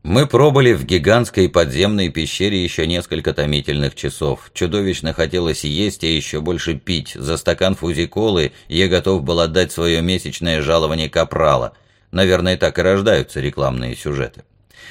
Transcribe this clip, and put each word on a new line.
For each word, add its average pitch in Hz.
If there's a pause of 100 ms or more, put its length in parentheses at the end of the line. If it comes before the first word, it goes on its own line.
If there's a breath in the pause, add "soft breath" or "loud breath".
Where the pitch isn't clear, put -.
Мы 117
пробыли 131
в 69
гигантской 92
подземной 87
пещере 92
ещё 82
несколько 82
томительных 73
часов. 69
Чудовищно 90
хотелось 82
есть 85
и 82
ещё 76
больше 85
пить. 78
За 71
стакан 92
фузиколы 85 (160 loud breath)
я 87
готов 90
был 85
отдать 82
своё 85
месячное 85
жалование 78
капрала. 76 (400 soft breath)
Наверное, 90
так 87
и -
рождаются 95
рекламные 64
сюжеты. 69 (480 loud breath)